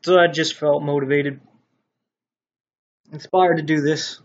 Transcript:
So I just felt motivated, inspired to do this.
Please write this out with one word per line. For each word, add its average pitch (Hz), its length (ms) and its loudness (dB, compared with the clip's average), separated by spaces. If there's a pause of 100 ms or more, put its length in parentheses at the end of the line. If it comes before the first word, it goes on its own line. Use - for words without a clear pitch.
So 180 140 4
I 175 80 6
just 156 260 -2
felt 151 300 -2
motivated, 143 580 -2 (1700)
inspired 175 460 0
to 160 60 -4
do 151 180 0
this. 147 440 -4